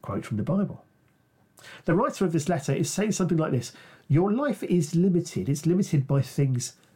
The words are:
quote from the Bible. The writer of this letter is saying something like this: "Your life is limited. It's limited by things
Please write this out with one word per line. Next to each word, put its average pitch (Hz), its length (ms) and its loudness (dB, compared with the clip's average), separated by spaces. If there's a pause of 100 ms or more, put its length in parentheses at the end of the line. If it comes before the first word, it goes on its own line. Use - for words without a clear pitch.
quote - 220 -8
from 107 120 -4
the 110 60 -2
Bible. 185 420 -2 (960)
The 170 100 2
writer 226 300 2
of 175 80 0
this 160 160 0
letter - 240 -2
is - 180 0
saying 208 220 -2
something 175 260 2
like 156 140 0
this: 120 220 -2 (340)
"Your 175 240 4
life 262 320 -2
is 165 320 0
limited. 170 540 0
It's 143 160 -2
limited 165 420 2
by 139 140 2
things 131 520 -2 (220)